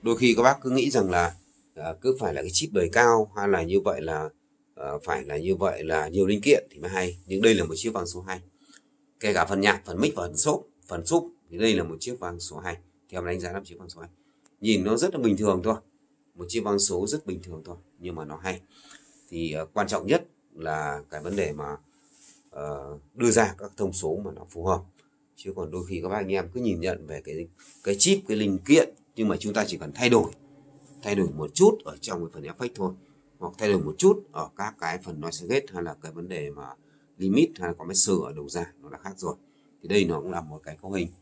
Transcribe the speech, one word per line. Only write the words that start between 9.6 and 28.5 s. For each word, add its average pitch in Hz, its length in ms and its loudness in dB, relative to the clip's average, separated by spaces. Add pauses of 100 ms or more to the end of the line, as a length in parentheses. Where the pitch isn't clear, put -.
nhạc, 98 240 4
phần 90 160 -6
mic 147 160 2
và 90 60 -4
phần 87 140 -6
xốp, - 260 2 (240)
phần 87 200 -6
xúc 170 260 0 (180)
thì 85 80 -12
đây 110 160 4
là 87 100 0
một 80 160 -10
chiếc 123 200 -8
vang 87 200 -8
số 80 180 -10
hay. 87 180 -8 (340)
Theo 92 100 -6
em 87 60 -6
đánh 90 140 -4
giá 87 120 -8
là 98 60 -6
một 98 60 -12
chiếc 90 140 -20
vang 95 100 -18
số 85 120 -16
hay. 85 100 -16 (500)
Nhìn 101 240 4
nó 110 120 2
rất 175 180 2
là 151 60 -4
bình 113 160 4
thường 98 280 2
thôi. 110 100 2 (600)
Một 87 140 -12
chiếc 107 120 -2
vang 101 180 0
số 98 280 2
rất 151 200 -2
bình 87 160 -8
thường 80 220 -14
thôi, 87 120 -16 (220)
nhưng 87 160 -10
mà 80 100 -10
nó 76 120 -14
hay. 92 240 -6 (680)
Thì, 82 220 -4
ờ, 80 220 -6
quan 104 140 0
trọng 101 180 -2
nhất 156 200 2 (280)
là 76 560 -6
cái 76 120 -10
vấn 90 140 -6
đề 82 160 -2
mà, 73 240 -10 (720)
ờ, 71 480 -12 (160)
đưa 120 160 4
ra 101 280 4
các 98 180 -14
thông 95 160 -2
số 82 320 0
mà 92 100 -10
nó - 160 -18
phù 85 140 -12
hợp. 92 180 0 (540)
Chứ 98 200 -12
còn 85 140 -8
đôi 90 180 -8
khi 92 140 -8
các 90 60 -6
bác 98 80 -2
anh 98 160 -4
em 92 220 -2
cứ 123 60 -6
nhìn 101 200 -2
nhận 82 260 -4
về 76 180 -10
cái, 82 240 -10 (360)
cái 98 140 0
chip, 196 300 8
cái 110 80 0
linh 104 220 0